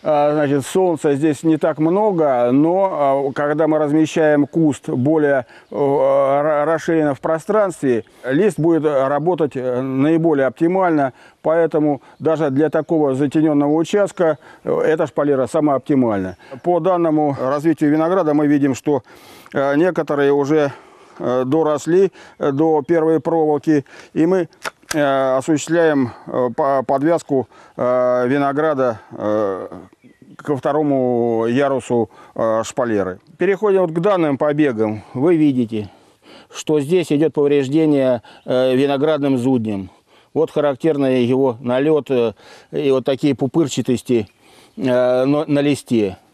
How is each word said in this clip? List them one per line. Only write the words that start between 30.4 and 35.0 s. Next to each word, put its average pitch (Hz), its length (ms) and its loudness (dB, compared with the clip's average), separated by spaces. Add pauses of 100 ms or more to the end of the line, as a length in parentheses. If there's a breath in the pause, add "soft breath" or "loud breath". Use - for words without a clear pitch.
второму 127 880 0
ярусу, 123 640 -2 (260 loud breath)
э, 113 300 -2
шпалеры. 101 540 -4 (180)
Переходим 190 440 0
вот 170 100 -2
к 170 80 -4
данным 170 380 0
побегам. 123 640 0 (120)